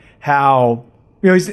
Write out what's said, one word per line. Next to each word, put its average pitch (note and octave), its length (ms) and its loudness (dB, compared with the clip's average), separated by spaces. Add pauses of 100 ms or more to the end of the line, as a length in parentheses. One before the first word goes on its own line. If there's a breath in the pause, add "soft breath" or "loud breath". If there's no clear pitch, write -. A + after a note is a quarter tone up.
(200 soft breath)
how, C3+ 640 0 (360)
you G3 80 0
know, F#3 60 4
he's, F#3 180 -2